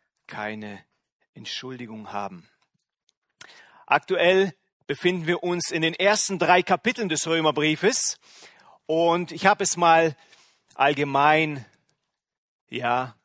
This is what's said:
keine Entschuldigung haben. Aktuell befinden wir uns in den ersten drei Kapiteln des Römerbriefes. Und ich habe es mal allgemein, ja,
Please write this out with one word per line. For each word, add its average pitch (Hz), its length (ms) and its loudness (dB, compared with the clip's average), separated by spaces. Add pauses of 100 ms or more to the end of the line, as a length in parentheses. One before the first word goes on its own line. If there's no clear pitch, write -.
(280)
keine 107 540 -12 (520)
Entschuldigung 113 800 -14
haben. 95 360 -10 (1400)
Aktuell 180 720 2 (320)
befinden 175 400 -2
wir 175 160 -2
uns 175 300 -2
in 160 100 -2
den 160 120 0
ersten 196 440 0
drei 175 240 4
Kapiteln 202 460 -2
des 156 180 -2
Römerbriefes. 156 920 0 (680)
Und 170 460 0
ich 180 140 -2
habe 202 180 4
es - 120 0
mal 165 400 4 (580)
allgemein, 143 920 0 (1040)
ja, 123 540 -4